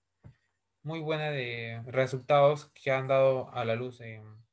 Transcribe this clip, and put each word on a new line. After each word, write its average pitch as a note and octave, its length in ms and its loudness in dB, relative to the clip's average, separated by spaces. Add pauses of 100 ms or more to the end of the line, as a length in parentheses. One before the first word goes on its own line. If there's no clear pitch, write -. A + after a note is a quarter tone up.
(840)
muy D#3+ 160 -8
buena D3+ 320 -4
de A#2 560 -8
resultados C#3+ 840 2
que - 180 -4
han C3 160 0
dado C3 460 2
a B2 120 -4
la A2+ 100 0
luz B2 240 -8
en, A2 240 -16 (300)